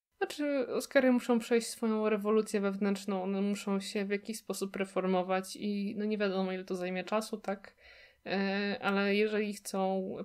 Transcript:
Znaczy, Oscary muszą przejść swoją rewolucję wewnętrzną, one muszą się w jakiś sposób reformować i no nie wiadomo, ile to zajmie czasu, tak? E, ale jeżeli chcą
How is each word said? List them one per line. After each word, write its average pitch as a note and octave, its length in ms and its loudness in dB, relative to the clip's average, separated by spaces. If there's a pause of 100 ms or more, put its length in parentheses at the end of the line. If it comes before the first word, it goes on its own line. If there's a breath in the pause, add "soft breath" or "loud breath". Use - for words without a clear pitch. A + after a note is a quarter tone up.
(260)
Znaczy, C#4+ 420 -2
Oscary B3+ 440 4
muszą A#3+ 260 4
przejść A#3 280 2
swoją G#3+ 420 0
rewolucję G#3+ 520 2
wewnętrzną, G3 640 0
one G3 180 0
muszą G3+ 400 0
się G3 240 -4
w G3 60 -6
jakiś G#3 280 -4
sposób G3 380 -6
reformować F#3 800 0
i G#3 420 -2
no G#3 60 -2
nie G#3+ 140 -2
wiadomo, F#3+ 340 0
ile F#3 120 -6
to F#3+ 100 -4
zajmie F3+ 300 -2
czasu, A3 320 -2
tak? G3+ 380 -8 (520 soft breath)
E, G3 560 0
ale G3+ 320 2
jeżeli G#3+ 400 2
chcą F#3+ 560 -2 (140)